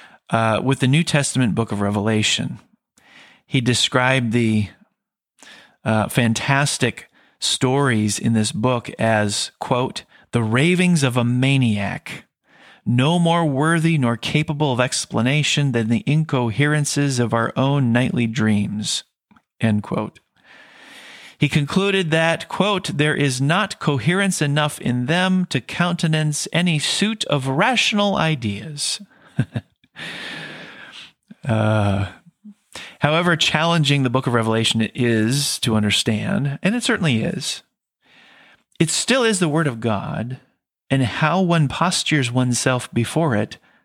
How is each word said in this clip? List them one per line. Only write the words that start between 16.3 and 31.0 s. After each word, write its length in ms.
of 140
our 220
own 360
nightly 360
dreams," 760
end 220
quote. 380
He 80
concluded 600
that, 400
quote, 480
"there 180
is 240
not 380
coherence 640
enough 400
in 240
them 460
to 100
countenance 880
any 280
suit 460
of 220
rational 680
ideas." 840
<laughs> 80